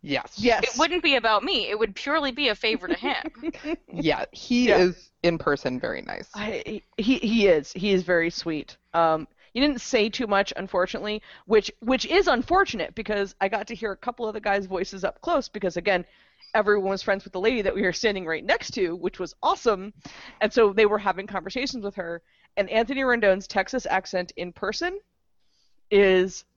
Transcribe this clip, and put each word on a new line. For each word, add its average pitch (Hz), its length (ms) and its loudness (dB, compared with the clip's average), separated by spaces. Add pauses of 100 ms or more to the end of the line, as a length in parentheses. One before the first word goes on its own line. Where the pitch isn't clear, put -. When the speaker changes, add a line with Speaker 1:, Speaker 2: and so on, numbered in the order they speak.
Speaker 1:
Yes. 135 360 -6
Speaker 2:
Yes. 214 260 2
Speaker 3:
It 240 140 -6
wouldn't 330 240 2
be 294 140 2
about 220 280 2
me. 269 240 -4
It 208 100 -6
would 208 160 -2
purely 285 380 -2
be 269 160 -2
a 214 60 0
favor - 340 -4
to 339 80 0
him. 269 260 -4 (200)
Speaker 2:
<laughs> 302 340 -6 (160)
Speaker 1:
Yeah, 160 400 -2
he 247 360 0
Speaker 2:
Yeah. 202 100 6
Speaker 1:
is 180 320 2 (120)
in 170 140 2
person 135 440 -2
very 113 200 -6
nice. - 340 -12
Speaker 2:
I, 214 460 -8 (160)
he, 226 220 2
he 214 300 2
is. 156 240 4
He 190 200 -2
is 185 100 4
very 170 280 0
sweet. - 460 -8 (180)
Um, 160 320 2 (260)
he 233 80 -2
didn't 277 200 0
say 220 280 2
too 233 180 -4
much, 202 300 2
unfortunately, 190 640 -4 (240)
which, 208 240 4 (100)
which 247 260 0
is 359 220 4
unfortunate 254 680 0
because 202 460 -4
I 196 80 2
got 214 200 -4
to 233 60 -8
hear 220 180 -6
a 180 40 -8
couple 233 300 -8
of 214 80 -6
the 214 60 -8
guys' 202 260 -2
voices 190 380 -6
up - 160 -4
close 330 280 -2
because, 190 280 -4
again, 180 280 0 (500)
everyone 208 360 2
was 196 120 -4
friends 196 220 0
with - 80 -18
the 185 80 -4
lady 226 220 2
that 196 120 0
we 196 80 -2
were 180 100 2
standing 196 340 -2
right 160 180 -4
next 294 280 -2
to, 175 240 0
which 170 220 -6
was 180 240 -8
awesome. 214 500 2 (480)
And 214 120 2
so 214 200 6
they 208 140 6
were 208 120 4
having 196 280 0
conversations 202 580 -6
with 202 120 -6
her. 170 260 -6 (340)
And 196 140 0
Anthony 226 320 0
Rendon's 214 440 4
Texas 208 420 -2
accent 180 480 -2
in 175 160 -8
person 339 460 -6 (920)
is 190 540 4 (120)